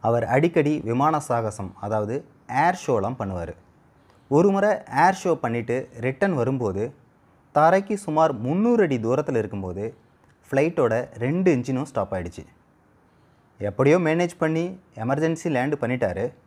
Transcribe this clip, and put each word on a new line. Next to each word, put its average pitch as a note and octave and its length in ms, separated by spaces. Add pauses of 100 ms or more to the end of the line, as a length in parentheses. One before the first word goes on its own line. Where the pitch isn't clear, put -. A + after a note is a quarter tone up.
அவர் A#2 240
அடிக்கடி D3+ 560
விமான C#3+ 400
சாகசம், A2 600
அதாவது G#2+ 440 (240)
ஏர் E3 380
ஷோலாம் A#2 320
பண்ணுவாரு. F2+ 380 (720)
ஒரு F3 220
முறை G3 200
ஏர் F#3 540
ஷோ E3+ 100
பண்ணிட்டு A#2+ 540 (120)
ரிட்டர்ன் C3+ 340
வரும்போது A#2+ 640 (520)
தரைக்கு F#3+ 460
சுமார் D#3 340
முந்நூறு F#3+ 500
அடி C#3+ 140
தூரத்துல B2 400
இருக்கும்போது G2+ 600 (540)
ஃப்ளைட்டோட C3+ 680
ரெண்டு D#3 400
இன்ஜினும் B2+ 260
ஸ்டாப் G2+ 320
ஆயிடுச்சு. F2 320 (1120)
எப்படியோ C3 400
மேனேஜ் E3+ 400
பண்ணி E3 420 (140)
எமர்ஜென்சி C#3+ 500
லேண்ட் C#3+ 300
பண்ணிட்டாரு. A#2 580 (140)